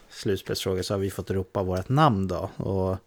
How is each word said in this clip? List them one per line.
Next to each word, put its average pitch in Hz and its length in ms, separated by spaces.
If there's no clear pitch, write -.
slutspelsfrågor, 95 720
så 104 120
har 98 40
vi 98 120
fått 92 200
ropa 95 320
vårt 92 260
namn 127 400
då 87 280
och 95 400